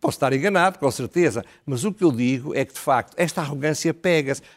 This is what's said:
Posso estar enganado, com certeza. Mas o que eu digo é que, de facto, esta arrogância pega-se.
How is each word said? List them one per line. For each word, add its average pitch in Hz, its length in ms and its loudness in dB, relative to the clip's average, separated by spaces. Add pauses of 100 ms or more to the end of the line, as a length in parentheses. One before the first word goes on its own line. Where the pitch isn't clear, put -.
Posso - 160 -2
estar 131 160 2
enganado, 180 460 2
com 180 120 2
certeza. 127 540 0 (200)
Mas 131 200 -4
o 208 80 -2
que 190 120 -6
eu 165 80 8
digo 123 420 -2
é 135 100 0
que, - 100 -16
de - 60 -12
facto, 127 360 0
esta 175 240 -2
arrogância 147 540 -2
pega-se. 156 480 0 (140)